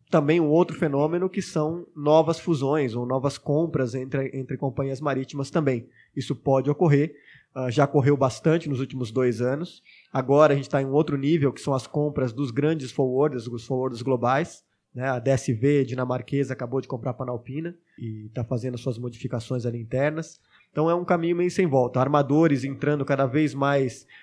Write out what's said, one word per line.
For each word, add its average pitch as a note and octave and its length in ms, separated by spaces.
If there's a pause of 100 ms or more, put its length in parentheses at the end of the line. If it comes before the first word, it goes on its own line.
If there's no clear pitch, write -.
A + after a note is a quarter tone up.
também D#3+ 320
um D#3 60
outro E3 300
fenômeno D#3+ 520
que F#3 140
são E3 420 (120)
novas D3+ 420
fusões C#3 560
ou B2 100
novas C3 320
compras C#3 580
entre, C3+ 440
entre B2+ 180
companhias C3+ 440
marítimas C#3 500
também. C3+ 380 (260)
Isso C3 220
pode C3+ 340
ocorrer, D3 440 (380)
ah, B2+ 180
já D#3 140
ocorreu D3 320
bastante D#3 520
nos C3+ 100
últimos B2+ 320
dois B2 300
anos. C#3 420 (300)
Agora C#3 400
a C#3 40
gente C3+ 140
tá C#3+ 100
em C3+ 60
um C3+ 60
outro D3 240
nível, C#3 360
que - 80
são C#3 140
as B2+ 140
compras D3 440
dos B2+ 200
grandes C#3 400
forwarders, C3 560
os A#2 180
forwarders B2+ 360
globais, C3 600 (300)
né? B2+ 140
A B2+ 100
D B2+ 120
S C3 220
V C3+ 320
dinamarquesa B2+ 720
acabou B2 260
de - 80
comprar B2 220
a A#2+ 40
Panalpina C3 640 (220)
e A2 340
tá B2 100
fazendo B2 340
as A#2 40
suas A#2 180
modificações B2 680
ali A#2+ 120
internas. C#3+ 640 (320)
Então D#3 180
é E3+ 40
um F3 100
caminho F3 320
meio F3+ 140
sem F#3 160
volta. B2+ 340
Armadores C#3+ 640
entrando C#3 420
cada C#3 220
vez C3+ 280
mais, C#3 520 (160)